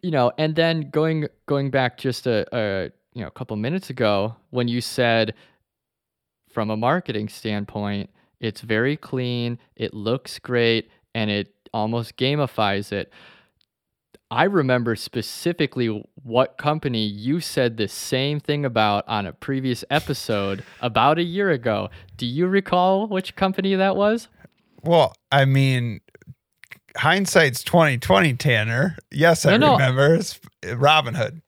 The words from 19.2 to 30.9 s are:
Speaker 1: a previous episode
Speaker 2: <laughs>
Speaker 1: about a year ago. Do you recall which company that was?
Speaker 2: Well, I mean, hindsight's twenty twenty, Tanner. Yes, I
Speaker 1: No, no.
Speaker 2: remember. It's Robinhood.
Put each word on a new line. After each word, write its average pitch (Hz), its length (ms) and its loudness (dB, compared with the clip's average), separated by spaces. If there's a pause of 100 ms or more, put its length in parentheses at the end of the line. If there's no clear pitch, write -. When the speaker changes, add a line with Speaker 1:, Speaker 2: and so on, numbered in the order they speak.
Speaker 1:
a 78 60 -10
previous 131 580 -4
episode 101 720 -2 (100)
Speaker 2:
<laughs> - 80 -16
Speaker 1:
about 123 380 2
a 175 40 0
year 180 280 -2
ago. 113 380 -2 (280)
Do 123 80 -6
you 143 220 -2
recall 190 600 2
which 190 280 -6
company 190 400 0
that 190 220 2
was? 214 320 0 (520)
Speaker 2:
Well, 165 320 4 (180)
I 139 140 6
mean, 131 540 2 (960)
hindsight's 165 680 4
twenty 156 340 4
twenty, 175 360 4
Tanner. 120 640 0 (140)
Yes, 165 340 4
I 180 120 6
Speaker 1:
No, 294 100 6
no. 285 60 6
Speaker 2:
remember. 139 420 4
It's - 240 -4 (240)
Robinhood. 131 840 0